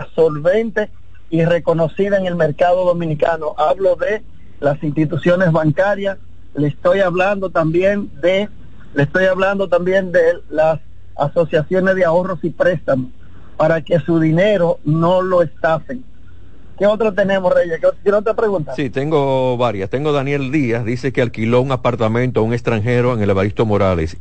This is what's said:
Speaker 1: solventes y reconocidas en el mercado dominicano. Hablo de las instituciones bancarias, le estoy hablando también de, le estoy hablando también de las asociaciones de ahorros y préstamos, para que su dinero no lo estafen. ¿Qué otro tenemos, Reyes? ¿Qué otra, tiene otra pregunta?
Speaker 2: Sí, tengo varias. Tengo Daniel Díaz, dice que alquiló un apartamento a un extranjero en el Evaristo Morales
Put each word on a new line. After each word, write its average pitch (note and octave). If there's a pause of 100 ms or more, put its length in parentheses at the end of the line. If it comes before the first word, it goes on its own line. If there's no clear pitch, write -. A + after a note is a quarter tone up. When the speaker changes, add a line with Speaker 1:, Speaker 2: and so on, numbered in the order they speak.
(140)
Speaker 1:
solventes F3 (400)
y E3
reconocidas E3+
en F#3
el F3
mercado F3
dominicano. E3
Hablo F#3
de G3 (360)
las D3
instituciones D#3+
bancarias, F#3+ (360)
le D3
estoy F3+
hablando F#3
también F3+ (100)
de, F#3+ (440)
le C#3+
estoy F#3
hablando F#3+
también F3+
de E3+ (100)
las D#3 (340)
asociaciones E3+
de F#3
ahorros F3
y E3+
préstamos, C#3+ (460)
para D#3+
que E3+
su E3
dinero E3+
no E3
lo F#3
estafen. D#3 (760)
¿Qué G3
otro G#3+
tenemos, F#3+
Reyes? F3
¿Qué F3
otra, F#3
tiene G3+
otra G#3+
pregunta? G3+
Speaker 2:
Sí, C#3
tengo C3+
varias. G#2
Tengo D3
Daniel C#3
Díaz, A#2+
dice B2
que C3+
alquiló A#2
un C#3
apartamento A#2+
a G#2+
un A2+
extranjero A#2+
en A2
el G2+
Evaristo G2+
Morales F#2